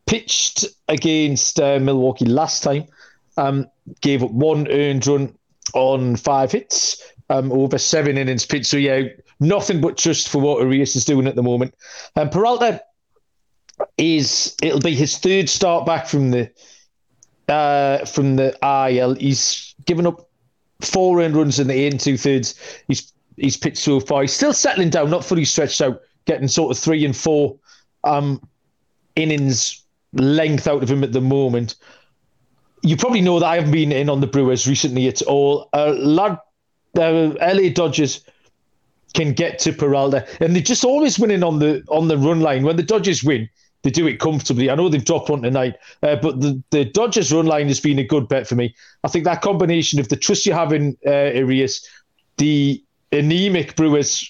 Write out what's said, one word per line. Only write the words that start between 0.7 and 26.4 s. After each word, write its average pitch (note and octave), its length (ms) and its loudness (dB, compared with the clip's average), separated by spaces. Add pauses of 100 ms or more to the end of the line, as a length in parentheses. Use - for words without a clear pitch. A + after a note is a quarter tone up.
against, D#3 720 0
uh, C#3 200 2
Milwaukee C3 480 0
last B2+ 360 0
time, D3 220 0 (540)
um, C#3 280 0 (360)
gave C#3 200 2
up B2+ 100 -2
one D3 360 0
earned C#3 380 0
run C#3 280 0 (380)
on C3 440 2
five C3+ 360 0
hits, - 500 -4 (280)
um, C3+ 200 0
over C3+ 280 0
seven D3 400 0
innings C3 260 -2
pitched. C#3 220 -4
So, - 100 -2
yeah, C3+ 280 2 (360)
nothing F#3+ 400 0
but D#3+ 160 0
trust - 320 0
for C#3+ 140 0
what C#3+ 180 2
Urias C3+ 340 2
is C3 120 -2
doing C3 200 2
at C3+ 100 -2
the B2 60 2
moment. B2 320 0 (420)
Um, D3+ 120 0
Peralta A3+ 540 0 (1120)
is, D#3 680 0
it'll D3+ 160 0
be D3+ 160 0
his C#3 220 -2
third F#3 320 0
start E3+ 380 0
back E3 200 -2
from C#3 240 0
the, A#2+ 200 -2 (960)
uh, C#3+ 560 0
from C#3 320 0
the C3+ 260 2
I C3+ 360 0
L. B2+ 160 0
He's - 600 -4 (120)
given E3+ 200 0
up E3+ 220 -4 (540)
four F#3 400 2
earned D#3+ 120 0
runs D3 240 2
in C#3+ 80 0
the C3+ 80 0
eight C#3 200 0
and B2 60 -6
two C3+ 180 0
thirds C3+ 380 0 (320)
he's, - 220 -4 (280)
he's C#3 180 -2
pitched - 220 -4
so C#3+ 220 0
far. C#3 200 0
He's C3+ 140 -2
still D4 180 2
settling F#3+ 380 0
down, D3 180 0
not E3+ 160 -2
fully E3 220 0
stretched - 340 -2
out, C3 220 -2 (240)
getting C#3 200 0